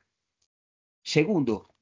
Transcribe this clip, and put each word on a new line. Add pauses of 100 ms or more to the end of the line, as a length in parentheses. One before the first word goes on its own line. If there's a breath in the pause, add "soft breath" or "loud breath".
(1040)
Segundo, (120)